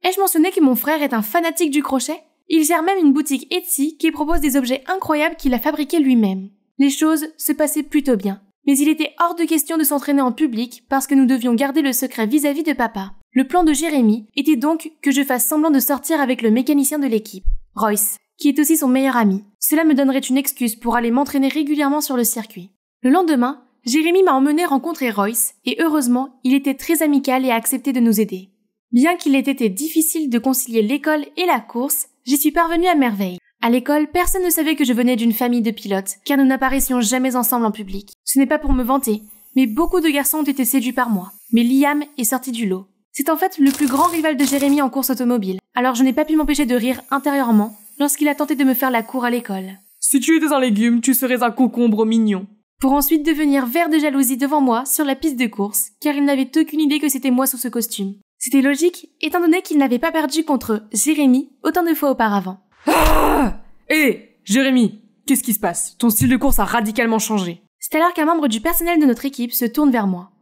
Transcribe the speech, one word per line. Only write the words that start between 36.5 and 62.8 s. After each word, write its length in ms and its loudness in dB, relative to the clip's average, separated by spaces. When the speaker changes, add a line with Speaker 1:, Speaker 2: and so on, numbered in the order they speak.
Speaker 1:
jamais 360 0
ensemble 300 -2
en 40 0
public. 420 -10
Ce 160 0
n'est 60 4
pas 120 0
pour 140 0
me 100 2
vanter, 400 -2
mais 120 4
beaucoup 340 0
de 80 0
garçons 300 -2
ont 40 0
été 220 0
séduits 280 0
par 160 -2
moi. 220 -2
Mais 100 4
Liam 400 2
est 60 -2
sorti 260 -4
du 160 -6
lot. 200 -4
C'est 180 -4
en 60 2
fait 220 -4
le 120 6
plus 160 0
grand 220 2
rival 280 -2
de 80 2
Jérémy 380 2
en 80 0
course 200 -4
automobile, 500 -2
alors 200 0
je 80 2
n'ai 100 4
pas 120 0
pu 100 -2
m'empêcher 320 0
de 80 0
rire 360 -2
intérieurement 680 0
lorsqu'il 280 0
a 60 0
tenté 220 -2
de 80 0
me 100 4
faire 160 -2
la 140 -2
cour 200 -6
à 60 0
l'école. 480 -6
Speaker 2:
Si 180 0
tu 180 2
étais 160 2
un 80 2
légume, 400 2
tu 140 2
serais 300 0
un 80 2
concombre 540 2
mignon. 420 0
Speaker 1:
Pour 120 2
ensuite 320 0
devenir 420 0
vert 240 0
de 80 2
jalousie 400 0
devant 240 0
moi 220 0
sur 200 -2
la 100 0
piste 240 -4
de 80 0
course, 440 -6
car 160 -2
il 80 0
n'avait 320 0
aucune 240 0
idée 180 2
que 120 0
c'était 200 -2
moi 160 2
sous 120 -6
ce 100 -6
costume. 460 -6
C'était 200 2
logique, 480 0
étant 200 -2
donné 200 2
qu'il 160 -4
n'avait 220 2
pas 140 -2
perdu 320 -2
contre 380 -2
Jérémy 580 2
autant 200 0
de 100 0
fois 180 0
auparavant. 500 -2